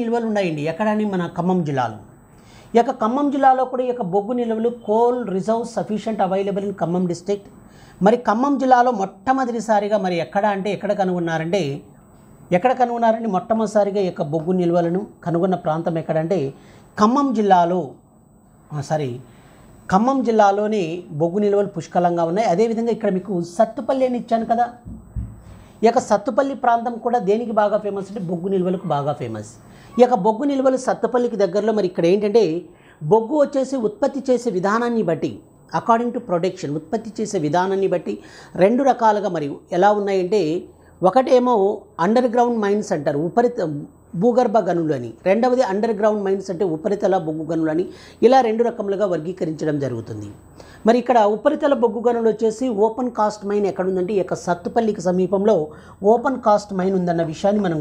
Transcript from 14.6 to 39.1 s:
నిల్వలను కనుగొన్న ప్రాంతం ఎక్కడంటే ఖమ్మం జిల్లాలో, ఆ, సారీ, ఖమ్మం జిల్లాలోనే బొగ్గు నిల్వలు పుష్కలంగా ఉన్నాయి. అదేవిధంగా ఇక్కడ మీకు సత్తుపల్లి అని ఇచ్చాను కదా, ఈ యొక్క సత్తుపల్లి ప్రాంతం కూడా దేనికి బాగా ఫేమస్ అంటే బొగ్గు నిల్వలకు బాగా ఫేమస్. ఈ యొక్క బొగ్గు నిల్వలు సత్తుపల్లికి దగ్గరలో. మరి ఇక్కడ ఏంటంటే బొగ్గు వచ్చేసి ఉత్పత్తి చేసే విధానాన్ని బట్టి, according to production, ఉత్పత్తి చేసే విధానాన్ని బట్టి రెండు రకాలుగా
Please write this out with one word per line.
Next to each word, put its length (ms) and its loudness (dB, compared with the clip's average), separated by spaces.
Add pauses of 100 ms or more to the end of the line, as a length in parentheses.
నిల్వలను 460 0 (180)
కనుగొన్న 300 0 (100)
ప్రాంతం 380 -2
ఎక్కడంటే 500 -2 (460)
ఖమ్మం 400 2
జిల్లాలో, 420 4 (920)
ఆ, 160 -6
సారీ, 220 -2 (800)
ఖమ్మం 360 2
జిల్లాలోనే 560 2 (380)
బొగ్గు 240 0
నిల్వలు 320 2
పుష్కలంగా 520 0
ఉన్నాయి. 240 0
అదేవిధంగా 440 0
ఇక్కడ 200 -2
మీకు 160 -6 (240)
సత్తుపల్లి 520 0
అని 120 -4
ఇచ్చాను 300 -2
కదా, 140 2 (1160)
ఈ 60 2
యొక్క 100 2 (100)
సత్తుపల్లి 540 0
ప్రాంతం 320 0 (100)
కూడా 140 0 (100)
దేనికి 220 0 (100)
బాగా 240 2
ఫేమస్ 260 -6
అంటే 200 -10
బొగ్గు 240 -6
నిల్వలకు 400 -2
బాగా 260 -2
ఫేమస్. 300 -10 (480)
ఈ 40 6
యొక్క 220 4
బొగ్గు 260 0
నిల్వలు 260 2 (100)
సత్తుపల్లికి 560 -2
దగ్గరలో. 340 0
మరి 140 0
ఇక్కడ 200 0
ఏంటంటే 320 2 (720)
బొగ్గు 300 2
వచ్చేసి 320 -2 (120)
ఉత్పత్తి 420 -2
చేసే 280 0
విధానాన్ని 520 0
బట్టి, 220 -2 (460)
according 380 2
to 120 -4
production, 420 -2 (100)
ఉత్పత్తి 320 -8 (100)
చేసే 160 -4 (100)
విధానాన్ని 460 0
బట్టి 200 -4 (500)
రెండు 280 4
రకాలుగా 440 2